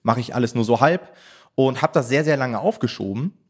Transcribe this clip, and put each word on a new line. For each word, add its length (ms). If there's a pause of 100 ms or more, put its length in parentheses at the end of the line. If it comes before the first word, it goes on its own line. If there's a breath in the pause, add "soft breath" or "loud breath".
mache 180
ich 140
alles 200
nur 100
so 160
halb 340 (400 soft breath)
und 280
hab 100
das 160
sehr, 160
sehr 140
lange 200
aufgeschoben. 800 (140)